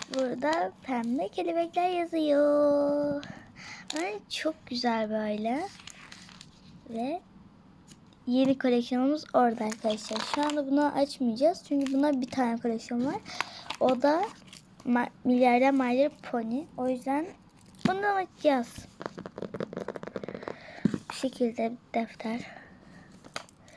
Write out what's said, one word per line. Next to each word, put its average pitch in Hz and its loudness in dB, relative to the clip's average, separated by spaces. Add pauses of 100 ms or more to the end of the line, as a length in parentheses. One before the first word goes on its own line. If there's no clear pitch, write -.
(160)
burada 285 0 (120)
pembe 254 -2
kelebekler 339 0
yazıyor. 294 2 (760)
Ay, 403 -6 (100)
çok - -4
güzel 233 -2
böyle. 214 -2 (1200)
Ve 254 -4 (1040)
yeni 262 4
koleksiyonumuz 254 2 (100)
orada 233 4
arkadaşlar. 214 -4 (160)
Şu 294 0
anda 294 0
bunu 294 6
açmayacağız. 277 2
Çünkü 277 0
buna 277 4
bir 269 -4
tane 233 0
koleksiyon 240 -2
var. 330 -2 (640)
O 254 4
da 311 4 (600)
Ma-, 240 2 (140)
Milyarder 247 6
My 254 2
Little 285 0
Pony. 240 -2 (140)
O 254 -2
yüzden 269 -2 (600)
bundan 392 2
açacağız. 285 0 (2250)
Bu - -10
şekilde 233 -2
bir - -4
defter. 226 -6 (1400)